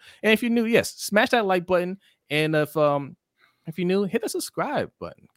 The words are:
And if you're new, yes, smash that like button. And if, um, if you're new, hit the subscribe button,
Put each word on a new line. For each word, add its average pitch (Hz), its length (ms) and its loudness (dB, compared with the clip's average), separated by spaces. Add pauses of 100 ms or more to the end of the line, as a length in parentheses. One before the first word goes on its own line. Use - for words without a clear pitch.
(220)
And 214 100 4
if 220 100 2
you're 240 80 -2
new, 233 140 0
yes, 220 300 2
smash 214 360 0
that 240 140 2
like 185 220 0
button. 180 320 0 (320)
And 156 260 0
if, 151 180 0
um, 143 420 0 (500)
if 165 120 -10
you're 180 80 0
new, 196 180 2
hit 190 180 -2
the - 80 -6
subscribe 214 680 -4
button, - 380 -14